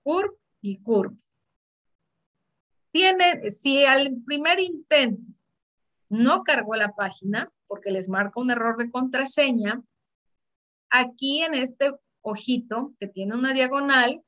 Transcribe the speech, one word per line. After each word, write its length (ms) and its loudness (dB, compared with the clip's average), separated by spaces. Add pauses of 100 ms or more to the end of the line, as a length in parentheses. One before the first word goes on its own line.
curp 340 -2 (240)
y 220 -8
curp. 340 -2 (1800)
Tiene, 600 2
si 340 2
al 300 4 (100)
primer 340 0
intento 720 0 (760)
no 340 2
cargó 300 0
la 220 -2
página, 580 -6 (140)
porque 240 -6
les 180 -4
marca 300 -2
un 100 -2
error 280 0
de 120 -4
contraseña, 960 -2 (1040)
aquí 540 0
en 100 -2
este 380 -2 (300)
ojito 800 -6
que 80 -10
tiene 280 -8
una 180 -2
diagonal 760 2